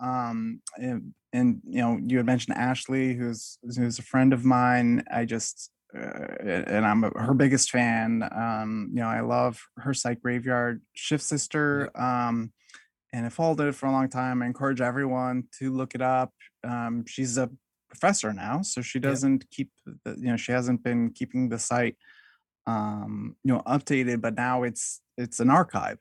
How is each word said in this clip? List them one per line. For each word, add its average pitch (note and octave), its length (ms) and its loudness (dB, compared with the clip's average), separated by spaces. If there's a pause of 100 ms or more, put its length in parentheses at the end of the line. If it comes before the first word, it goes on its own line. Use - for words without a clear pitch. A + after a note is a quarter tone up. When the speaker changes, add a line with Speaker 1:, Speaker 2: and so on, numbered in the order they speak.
Speaker 1:
Um, A#2 600 -4 (160)
and, B2 360 -6 (200)
and, B2 340 4
you B2+ 140 -2
know, A#2 200 2
you B2 140 0
had B2 100 2
mentioned B2 320 2
Ashley, C3 580 0
who's, A#2+ 440 -6 (160)
who's A#2+ 240 0
a - 40 -12
friend C3 280 6
of B2 140 4
mine. B2 580 6 (100)
I A#2 120 0
just, - 460 -6 (220)
uh, - 60 -12 (400)
and G2+ 460 0
I'm G#2+ 180 6
a, G#2+ 60 2 (100)
her A#2 140 2
biggest C3+ 360 4
fan. A2+ 540 2 (100)
Um, A2 600 -4
you A#2+ 80 0
know, A2+ 80 0
I A2+ 100 0
love A#2+ 420 0 (140)
her - 180 -2
site A#2+ 280 -2
Graveyard A#2+ 600 0 (120)
Shift - 320 -2
Sister. C#3+ 680 -2
Speaker 2:
Yeah. B2 360 0
Speaker 1:
Um, A2+ 240 -4 (600)
and A#2+ 120 -4
I A#2 40 -4
followed E3 320 2
it C#3+ 140 0
for C#3 120 -4
a C3+ 40 2
long C3 180 2
time. B2+ 320 -2
I B2 40 -2
encourage B2+ 360 -2
everyone B2+ 600 0 (160)
to C3 140 -4
look C3 220 -4
it A#2+ 60 -4
up. B2+ 320 2 (300)
Um, A#2+ 440 -4
she's C3 300 -4
a B2+ 120 2 (400)
professor E3 440 0
now, G#2+ 280 -4
so D#3 200 -6
she B2+ 180 -4
Speaker 2:
Yeah. C3+ 100 0
Speaker 1:
doesn't C3+ 400 2
keep - 200 -8 (160)
the, - 320 -12
you B2 100 -4
know, A#2+ 100 2
she - 140 -4
hasn't B2 320 0
been A#2+ 280 0
keeping B2+ 380 -2
the A#2 80 -4
site, A#2+ 380 -2 (720)
um, G#2+ 800 -4
you C3 80 4
know, - 120 0
updated, B2+ 560 0
but A2+ 140 -2
now B2+ 280 0
it's, - 380 -6 (160)
it's A#2+ 220 -6
an A#2+ 100 6
archive D3 520 4